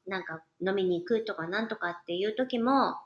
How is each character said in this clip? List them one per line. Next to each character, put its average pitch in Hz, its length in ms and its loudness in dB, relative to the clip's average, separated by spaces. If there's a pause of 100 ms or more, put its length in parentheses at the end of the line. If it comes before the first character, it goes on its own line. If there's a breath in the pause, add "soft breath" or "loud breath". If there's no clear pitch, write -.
な 190 140 -4
ん 175 40 -6
か 160 180 -10 (180)
飲 190 160 2
み 196 80 2
に 180 160 2
行 175 60 -6
く 226 180 2
と 208 100 -4
か 165 140 -6
な 196 140 0
ん 226 80 -2
と 214 80 -4
か 175 140 -2
っ - 120 -12
て 175 100 -6
い 185 120 0
う 214 100 -2
時 254 240 0
も、 247 460 4